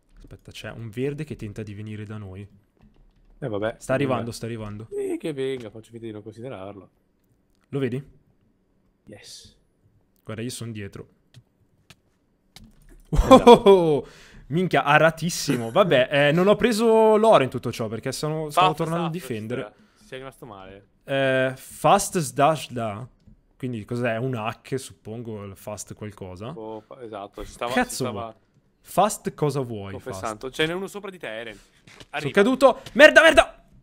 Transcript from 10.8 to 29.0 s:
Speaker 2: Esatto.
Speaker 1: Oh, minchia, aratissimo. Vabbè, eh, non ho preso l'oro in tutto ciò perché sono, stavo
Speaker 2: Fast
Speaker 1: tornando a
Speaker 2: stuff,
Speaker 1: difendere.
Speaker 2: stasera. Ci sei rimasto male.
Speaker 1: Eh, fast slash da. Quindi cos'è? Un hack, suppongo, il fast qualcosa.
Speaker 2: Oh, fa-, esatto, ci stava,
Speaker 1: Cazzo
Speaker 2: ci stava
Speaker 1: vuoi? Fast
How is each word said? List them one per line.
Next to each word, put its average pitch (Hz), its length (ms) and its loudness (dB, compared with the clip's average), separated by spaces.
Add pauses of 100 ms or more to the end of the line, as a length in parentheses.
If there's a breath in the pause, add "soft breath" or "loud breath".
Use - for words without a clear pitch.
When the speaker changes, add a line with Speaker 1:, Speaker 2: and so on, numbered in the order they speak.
Speaker 2:
Esatto. 247 400 8
Speaker 1:
Oh, 170 560 8 (420 loud breath)
minchia, 156 360 0
aratissimo. 147 840 2
Vabbè, 147 400 4
eh, 143 220 2
non 185 160 2
ho 208 80 4
preso 220 600 4
l'oro 208 280 6
in 120 60 -4
tutto 123 200 -8
ciò 113 180 -6
perché 113 220 -8
sono, 156 400 -6
stavo 175 180 4
Speaker 2:
Fast 180 100 -2
Speaker 1:
tornando 165 280 -4
a - 40 -6
Speaker 2:
stuff, 170 180 -10
Speaker 1:
difendere. 113 320 -8
Speaker 2:
stasera. - 240 -16 (140)
Ci - 80 -20
sei 131 120 -16
rimasto 135 280 -20
male. 98 400 -20 (180)
Speaker 1:
Eh, 131 520 0
fast - 640 0
slash 143 520 0
da. 117 360 -8 (500)
Quindi 120 280 -10
cos'è? 120 320 -4
Un 127 180 -4
hack, 113 440 -8
suppongo, 110 680 -14
il 98 120 -16
fast 104 380 -14
qualcosa. 98 540 -14
Speaker 2:
Oh, 110 320 -14
fa-, - 220 -20
esatto, 104 420 -14
ci - 80 -16
stava, 123 200 -6
Speaker 1:
Cazzo 247 160 -2
Speaker 2:
ci - 60 -12
stava 123 280 -6
Speaker 1:
vuoi? 113 120 -14 (460)
Fast - 540 -2